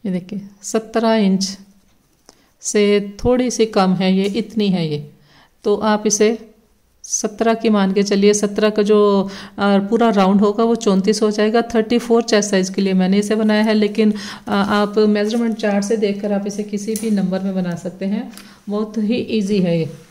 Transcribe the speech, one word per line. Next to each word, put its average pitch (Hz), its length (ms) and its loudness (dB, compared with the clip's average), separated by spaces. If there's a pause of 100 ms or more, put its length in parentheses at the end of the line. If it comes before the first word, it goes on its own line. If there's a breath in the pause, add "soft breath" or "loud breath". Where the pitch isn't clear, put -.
ये 196 80 -6
देखिए 185 300 -8 (220)
सत्रह 226 520 -2
इंच 190 420 2 (1040 soft breath)
से 208 200 0 (400)
थोड़ी 247 280 2
सी 220 140 2
कम 190 280 2
है 185 200 2
ये, 190 120 2
इतनी 202 440 -2
है 175 180 0
ये, 147 220 -6 (540 soft breath)
तो 208 120 2
आप 214 320 0
इसे 214 300 2 (680)
सत्रह 226 500 -2
की 226 160 0
मान 196 240 2
के 202 100 2
चलिए। 202 300 2
सत्रह 208 360 0
का 214 140 0
जो, 202 460 2 (300 loud breath)
अ, 202 200 2
पूरा 220 300 2
राउंड 196 320 4
होगा 208 220 2
वो 233 120 2
चौंतीस 208 460 0
हो 214 100 2
जाएगा। 214 300 2 (140)
थर्टी 226 220 2
फ़ोर 233 260 2
चेस्ट 302 280 0
साइज 185 180 0
के 196 120 -4
लिए 190 120 0
मैंने 185 260 2
इसे 208 160 -2
बनाया 214 280 2
है, 220 100 2
लेकिन, 214 380 2
अ, - 400 -8
आप 208 460 0
मेजरमेंट 214 600 0
चार्ट 202 280 -2
से 226 120 0
देखकर 202 340 -2
आप 202 160 -2
इसे 202 160 -6
किसी 208 320 -6
भी 220 160 -4
नंबर 185 280 0
में 190 160 -4
बना 180 200 -4
सकते 185 300 -10
हैं, 233 260 -4 (380 loud breath)
बहुत 214 280 -4
ही 214 180 0
ईजी 208 440 -2
है 170 200 0
ये। 151 100 -4 (220)